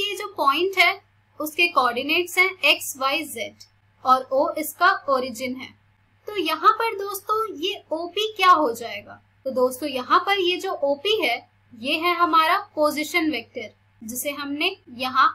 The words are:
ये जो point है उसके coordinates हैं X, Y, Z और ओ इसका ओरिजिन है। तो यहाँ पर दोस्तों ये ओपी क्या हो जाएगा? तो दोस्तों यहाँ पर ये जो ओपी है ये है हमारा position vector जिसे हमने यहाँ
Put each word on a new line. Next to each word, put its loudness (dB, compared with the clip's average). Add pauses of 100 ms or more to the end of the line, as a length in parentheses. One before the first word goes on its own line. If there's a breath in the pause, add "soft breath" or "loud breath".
ये -4
जो -8 (100)
point 0
है 4 (380)
उसके 0
coordinates 0
हैं 4 (140)
X, 0
Y, -2
Z -12 (400)
और 2
ओ 2
इसका 2 (180)
ओरिजिन -2
है। -14 (600)
तो -8
यहाँ 2
पर 0
दोस्तों -4 (180)
ये -6 (100)
ओपी -4
क्या 6
हो 4
जाएगा? -12 (240)
तो -6
दोस्तों 0
यहाँ 2
पर 0
ये 2
जो -4
ओपी 0
है 0 (360)
ये -4
है 0
हमारा 4 (180)
position 0
vector -8 (320)
जिसे -6
हमने -4 (240)
यहाँ 4